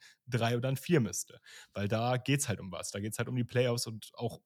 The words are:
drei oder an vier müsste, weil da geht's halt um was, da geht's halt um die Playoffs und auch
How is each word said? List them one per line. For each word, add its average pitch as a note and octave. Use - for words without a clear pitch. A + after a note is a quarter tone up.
drei A#2+
oder A#2+
an C3+
vier E3
müsste, -
weil G2+
da A#2
geht's C#3
halt F#2+
um F#2+
was, -
da G#2
geht's G#2+
halt A#2
um B2
die B2
Playoffs B2
und A2
auch -